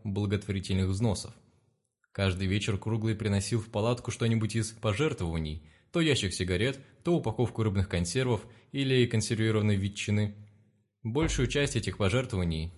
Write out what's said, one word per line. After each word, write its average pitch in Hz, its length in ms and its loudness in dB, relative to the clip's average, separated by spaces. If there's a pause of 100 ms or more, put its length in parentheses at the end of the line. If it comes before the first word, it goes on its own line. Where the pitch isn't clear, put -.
благотворительных 98 840 0
взносов. 98 480 -2 (800)
Каждый 95 340 0
вечер 98 320 0
«Круглый» 110 360 -2
приносил 101 460 0
в - 80 -8
палатку 117 420 0
что-нибудь 113 460 0
из 110 140 0
пожертвований, 85 960 -2 (260)
то 170 80 2
ящик 131 320 2
сигарет, 95 480 0 (240)
то 175 100 2
упаковку 113 480 0
рыбных 98 280 0
консервов 123 560 0 (260)
или 131 320 4
консервированной 107 720 2
ветчины. 101 580 0 (680)
Большую 131 460 0
часть 139 280 0
этих 95 220 -2
пожертвований 92 800 0